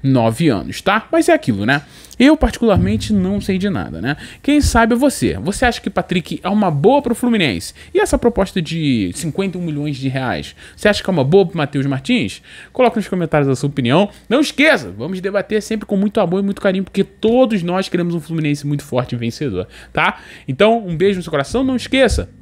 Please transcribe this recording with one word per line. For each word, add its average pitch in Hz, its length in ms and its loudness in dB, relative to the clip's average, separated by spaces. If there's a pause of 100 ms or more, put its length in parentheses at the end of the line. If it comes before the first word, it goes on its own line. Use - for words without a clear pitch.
e 139 40 0
nove 123 420 2
anos, 90 320 -4
tá? 208 300 0
Mas 330 180 2
é 339 40 6
aquilo, 107 320 0
né? 143 160 0 (360)
Eu 285 180 6
particularmente 214 800 0
não 180 260 0
sei 190 200 -2
de 202 100 -2
nada, 80 320 -6
né? 135 160 -4 (240)
Quem 294 180 4
sabe 233 360 4
é - 20 0
você. 127 400 0
Você 175 280 -4
acha 233 140 -2
que - 80 -8
Patrick 180 540 -4
é 180 80 -6
uma 202 220 2
boa 175 280 4
pro 247 140 -2
Fluminense? 202 640 -2 (180)
E 359 60 2
essa 349 180 0
proposta 196 420 0
de 143 540 -2
cinquenta 175 420 -4
e 180 60 -6
um - 20 -6
milhões 147 340 -4
de 135 100 -6
reais, 123 480 -4 (200)
você - 120 0
acha 104 160 2
que - 60 -4
é 185 40 0
uma 147 100 2
boa 185 220 4
pro 170 120 -8
Matheus 139 280 -2
Martins? 139 560 -2 (320)
Coloca 233 260 2
nos 196 80 -6
comentários 156 400 0
a 135 80 2
sua 143 140 -4
opinião. 143 400 2 (180)
Não 254 120 2
esqueça, 254 580 2
vamos 180 240 -8
debater 196 400 -2
sempre 220 240 -6
com 208 100 -2
muito 202 240 0
amor 185 200 0
e 202 40 -2
muito 196 180 -4
carinho, 190 240 0
porque 196 180 -2
todos 226 580 2
nós 180 260 -2
queremos 175 280 -2
um 170 40 -2
Fluminense 147 460 -4
muito 143 180 -2
forte 123 300 -4
e 120 40 -6
vencedor, 117 500 -4 (260)
tá? 170 260 0 (280)
Então, 214 400 2
um 165 100 -4
beijo 190 200 2
no 175 60 -6
seu 170 60 -10
coração, 156 340 -2
não 262 120 0
esqueça. 233 540 0 (120)